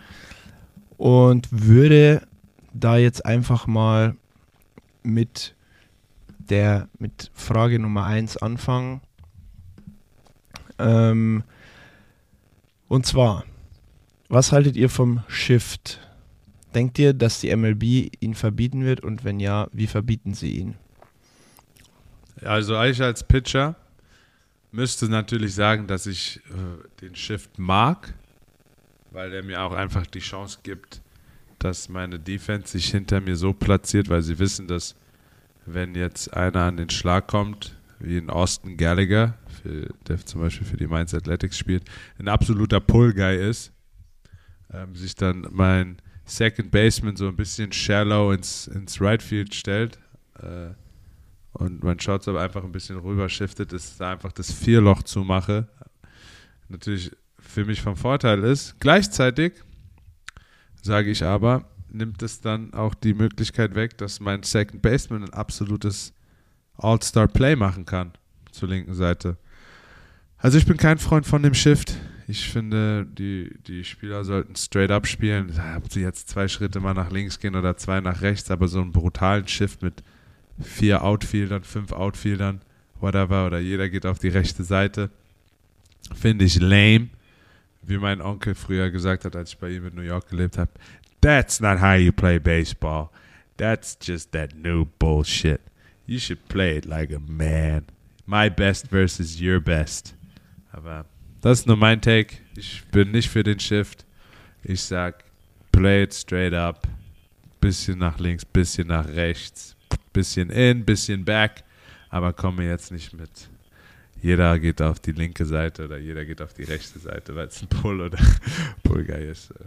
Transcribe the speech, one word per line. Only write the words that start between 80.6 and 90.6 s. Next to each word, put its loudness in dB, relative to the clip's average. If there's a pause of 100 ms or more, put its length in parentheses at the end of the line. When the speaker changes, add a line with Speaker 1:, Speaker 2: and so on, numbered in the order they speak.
Speaker 2:
vier 0
Outfieldern, -2
fünf -10
Outfieldern, -4 (400)
whatever, 0
oder -2
jeder -2
geht -6
auf -2
die -2
rechte 0
Seite, 0 (1040)
finde 4
ich 6
lame. 6 (720)
Wie -4
mein -2
Onkel -4
früher -2
gesagt -2
hat, -8
als -10
ich -20
bei -10
ihm -10
in -14
New -12
York -6
gelebt -2
hab, -2 (540)